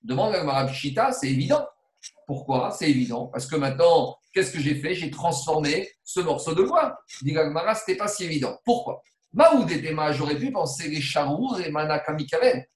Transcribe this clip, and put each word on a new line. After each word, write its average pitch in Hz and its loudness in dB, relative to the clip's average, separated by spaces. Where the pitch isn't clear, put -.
Demande 127 0
à 180 0
Gemara 135 0
Pshita, 214 0
c'est - -4
évident. 139 2
Pourquoi ? 131 -2
C'est - -2
évident. 123 2
Parce - -8
que 160 -4
maintenant, 147 4
qu'est-ce 190 0
que 160 -6
j'ai 143 2
fait ? 160 -4
J'ai 160 -6
transformé 156 -2
ce - -4
morceau 160 -2
de 180 4
bois. 277 2
Dit 139 0
la 156 2
Gemara, 165 0
c'était 190 -4
pas 208 -4
si 185 -6
évident. 151 -4
Pourquoi ? - -2
Maoudetema, 160 4
j'aurais 147 -2
pu 262 -4
penser 165 -4
les 151 -4
charour 185 -2
et 165 -4
mana 151 -2
kamikaven. 156 0